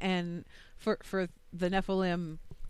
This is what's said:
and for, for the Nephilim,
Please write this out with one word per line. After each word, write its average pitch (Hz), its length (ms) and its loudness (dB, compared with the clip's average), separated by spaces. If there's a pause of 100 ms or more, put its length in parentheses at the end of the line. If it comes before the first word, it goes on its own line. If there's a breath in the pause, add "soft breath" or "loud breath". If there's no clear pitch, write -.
and 175 420 0 (320 soft breath)
for, - 260 0
for 185 260 0 (240)
the 180 180 2
Nephilim, 185 680 2 (320)